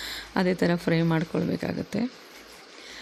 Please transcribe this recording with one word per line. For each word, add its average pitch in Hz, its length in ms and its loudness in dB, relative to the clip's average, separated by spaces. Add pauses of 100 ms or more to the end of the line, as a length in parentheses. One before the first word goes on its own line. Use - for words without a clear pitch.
(360)
ಅದೇ 185 180 4
ಥರ 175 200 4
ಫ್ರೈ 165 280 2
ಮಾಡ್ಕೊಳ್ಬೇಕಾಗತ್ತೆ. 170 1080 0 (880)